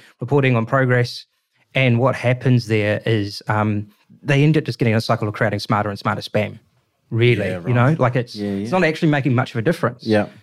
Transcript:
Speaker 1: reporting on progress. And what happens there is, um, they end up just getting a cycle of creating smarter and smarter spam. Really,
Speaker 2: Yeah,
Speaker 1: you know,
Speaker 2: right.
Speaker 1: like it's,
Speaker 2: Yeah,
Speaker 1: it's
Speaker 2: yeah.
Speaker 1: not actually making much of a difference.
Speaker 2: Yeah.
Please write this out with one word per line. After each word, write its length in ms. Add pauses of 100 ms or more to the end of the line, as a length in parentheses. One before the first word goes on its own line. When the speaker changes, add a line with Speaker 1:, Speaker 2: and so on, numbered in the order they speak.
(200)
Speaker 1:
reporting 360
on 100
progress. 600 (480)
And 240
what 160
happens 520
there 380
is, 440
um, 400 (340)
they 200
end 140
up 80
just 140
getting 160
a 80
cycle 260
of 60
creating 240
smarter 320
and 80
smarter 240
spam. 360 (520)
Really, 380
Speaker 2:
Yeah, 180
Speaker 1:
you 80
know, 100
Speaker 2:
right. 160
Speaker 1:
like 160
it's, 180
Speaker 2:
Yeah, 180
Speaker 1:
it's 180
Speaker 2:
yeah. 80
Speaker 1:
not 80
actually 240
making 240
much 200
of 40
a 40
difference. 440
Speaker 2:
Yeah. 220 (140)